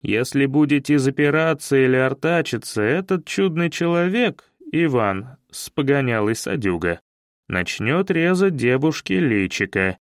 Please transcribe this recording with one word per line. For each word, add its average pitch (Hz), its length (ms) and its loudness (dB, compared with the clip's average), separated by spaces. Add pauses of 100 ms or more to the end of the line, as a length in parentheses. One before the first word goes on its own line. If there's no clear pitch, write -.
Если 123 440 0
будете 147 520 2
запираться 143 800 0
или 131 200 4
артачиться, 131 840 -2
этот 170 440 -2
чудный 170 440 -2
человек, 175 760 0 (260)
Иван, 123 680 0 (140)
с - 180 -14
погонялой 123 680 0
садюга, 90 640 -2 (480)
начнёт 120 640 -2
резать 180 460 2
девушке 131 640 0
личико. 98 840 0